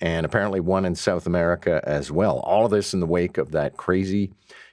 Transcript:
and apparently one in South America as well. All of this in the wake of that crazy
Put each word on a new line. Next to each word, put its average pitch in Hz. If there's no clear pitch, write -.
and 82
apparently 98
one 95
in 87
South 90
America 85
as 73
well. 82
All 104
of 107
this 104
in 95
the 85
wake 87
of 73
that 73
crazy 95